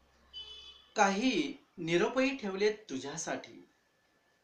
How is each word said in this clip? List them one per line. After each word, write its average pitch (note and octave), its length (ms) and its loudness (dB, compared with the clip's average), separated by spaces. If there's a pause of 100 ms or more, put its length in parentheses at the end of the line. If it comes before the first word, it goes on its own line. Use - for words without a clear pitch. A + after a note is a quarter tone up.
(960)
काही G3 580 4 (240)
निरोपही A3+ 580 2
ठेवले G3+ 340 0 (200)
तुझ्यासाठी, C#3 800 -8 (760)